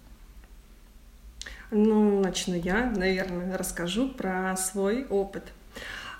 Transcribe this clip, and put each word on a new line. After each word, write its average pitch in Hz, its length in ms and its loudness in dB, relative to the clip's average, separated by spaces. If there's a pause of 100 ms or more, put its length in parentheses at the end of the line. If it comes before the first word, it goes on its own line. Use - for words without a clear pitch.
(1700)
Ну, 214 480 6
начну 180 360 0
я, 190 400 2
наверное, 185 640 0
расскажу 185 520 -2
про 190 480 -2
свой 208 480 0
опыт. 196 380 -2 (760)